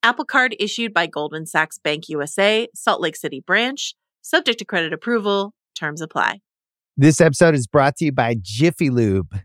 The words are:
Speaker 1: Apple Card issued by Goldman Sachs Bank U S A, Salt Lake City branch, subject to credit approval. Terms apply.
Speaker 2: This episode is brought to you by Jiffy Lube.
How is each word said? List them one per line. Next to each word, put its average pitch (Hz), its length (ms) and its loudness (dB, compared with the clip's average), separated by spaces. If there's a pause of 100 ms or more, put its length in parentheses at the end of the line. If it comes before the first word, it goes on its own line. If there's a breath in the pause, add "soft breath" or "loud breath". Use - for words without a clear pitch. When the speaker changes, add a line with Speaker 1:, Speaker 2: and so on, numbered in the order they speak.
Speaker 1:
Apple 240 220 2
Card 254 340 0
issued 208 360 -2
by 170 120 2
Goldman 151 400 -8
Sachs 156 320 -2
Bank 151 300 -4
U 151 140 -4
S 147 160 -8
A, 220 360 2
Salt - 280 -2
Lake 170 140 -4
City 135 300 -10
branch, 240 480 -2 (280)
subject 277 380 0
to 214 40 -10
credit 165 300 -4
approval. 202 580 -2 (220)
Terms 156 280 -8
apply. 156 380 -4 (580)
Speaker 2:
This 147 220 6
episode 160 340 6
is 127 120 0
brought 139 300 2
to - 80 -4
you 147 80 0
by 120 280 0
Jiffy 135 500 0
Lube. 101 440 0 (100)